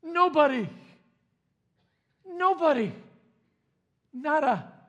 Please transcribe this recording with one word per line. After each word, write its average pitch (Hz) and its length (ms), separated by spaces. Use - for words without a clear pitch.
Nobody. 302 680
Nobody. 339 680
Nada. 269 640